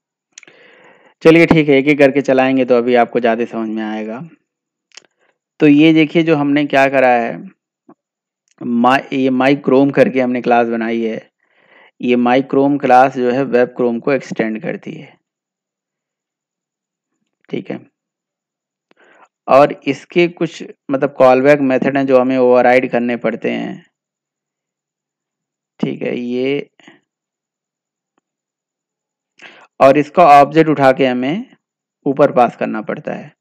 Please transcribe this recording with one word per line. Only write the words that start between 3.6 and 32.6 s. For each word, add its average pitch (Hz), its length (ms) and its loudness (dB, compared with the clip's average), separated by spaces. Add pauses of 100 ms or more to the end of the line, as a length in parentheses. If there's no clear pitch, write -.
में 110 140 -8
आएगा। 110 380 -10 (1400)
तो - 80 4
ये 151 260 4
देखिए, 160 300 0
जो 160 120 0
हमने 143 300 -2
क्या 139 240 0
करा 131 200 2
है, 120 280 -2 (1200)
My, 120 380 0 (140)
ये 131 180 -2
My 131 180 0 (120)
Chrome 139 340 0
करके 131 260 2
हमने 123 200 -4
class 120 260 0
बनाई 117 340 -6
है। 110 160 -6 (840)
ये 123 160 0
My 123 260 2
Chrome 139 380 0
क्लास 131 360 2
जो 123 140 -2
है, 131 120 -2
वेब 123 340 -2
Chrome 120 240 -2
को 147 100 -4
extend 110 500 -6
करती 107 300 -12
है, - 260 -20 (2250)
ठीक - 220 -10
है। - 80 -12 (1700)
और 139 260 4 (140)
इसके 160 400 -2
कुछ, 170 360 -8 (280)
मतलब, 135 260 -4
callback 131 440 4
method 135 360 -2
हैं 139 80 -2
जो 135 140 2
हमें 131 180 -2
override 123 540 2
करने 120 260 -4
पड़ते 117 340 -6
हैं, 117 340 -10 (1900)
ठीक - 220 -8
है। 127 180 -8
ये, 127 500 -8 (3000)
और 135 180 6
इसका 151 280 2 (160)
object 151 280 2
उठा 139 220 2
के 135 160 0
हमें 131 380 -6 (600)
ऊपर 143 260 0
pass 120 240 0
करना 110 260 -8